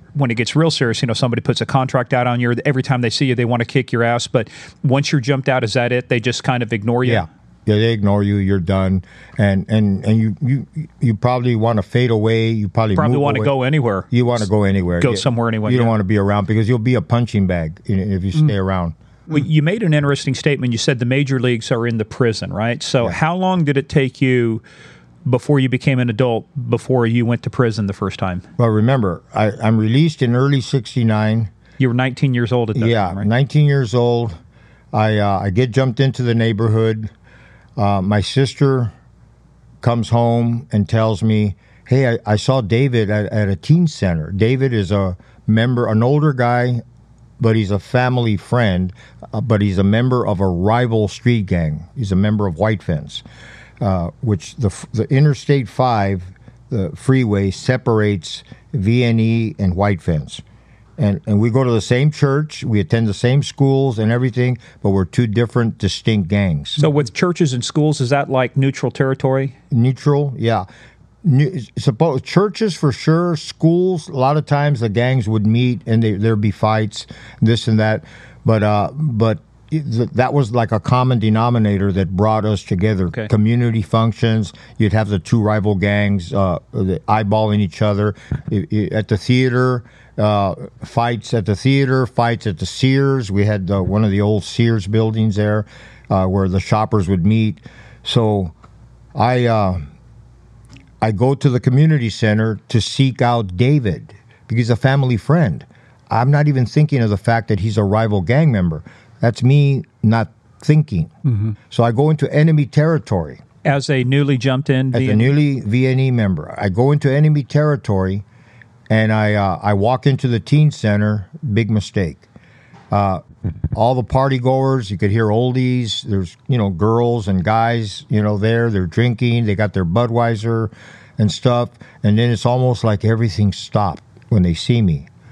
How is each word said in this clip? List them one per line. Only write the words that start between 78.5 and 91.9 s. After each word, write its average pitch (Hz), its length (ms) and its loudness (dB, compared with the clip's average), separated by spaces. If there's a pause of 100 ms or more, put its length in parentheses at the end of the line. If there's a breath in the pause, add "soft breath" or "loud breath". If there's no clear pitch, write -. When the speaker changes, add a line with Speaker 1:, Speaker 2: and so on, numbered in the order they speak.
Speaker 2:
uh, 104 320 2
but 117 460 0 (320)
it, 156 180 -2
th-, 117 200 -2
that 123 240 0
was 139 180 0
like 117 220 0
a 107 80 0
common 127 380 2
denominator 107 720 2
that 92 240 0
brought 107 260 2
us 104 180 0
together. 95 460 0
Speaker 1:
Okay. 104 220 -8
Speaker 2:
Community 113 540 2
functions, 113 680 0 (260 loud breath)
you'd 107 140 2
have 107 160 0
the 101 120 -2
two 113 220 0
rival 104 340 0
gangs, 101 580 0
uh, 95 260 0 (140)
the 95 340 -2
eyeballing 107 540 0
each 95 200 -4
other. 104 340 0 (360 loud breath)
I, 98 180 -2
I, 107 220 -2
at 95 160 -4
the 107 100 0
theater, 127 680 0 (320 loud breath)
uh, 104 360 0 (300)
fights 117 500 -4
at 113 120 -2
the 101 100 -2
theater, 131 500 0